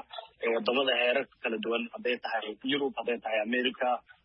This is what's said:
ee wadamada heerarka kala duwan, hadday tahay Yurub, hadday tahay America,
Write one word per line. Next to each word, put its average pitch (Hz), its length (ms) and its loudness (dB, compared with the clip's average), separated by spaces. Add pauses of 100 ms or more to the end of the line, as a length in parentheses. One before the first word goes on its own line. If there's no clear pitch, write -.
(360)
ee 117 160 0
wadamada 123 440 2
heerarka 123 420 2
kala 113 180 -2
duwan, 113 320 0
hadday 120 300 -2
tahay 110 260 -4 (160)
Yurub, 139 320 0
hadday 117 260 -2
tahay 110 220 -2
America, 123 480 0 (360)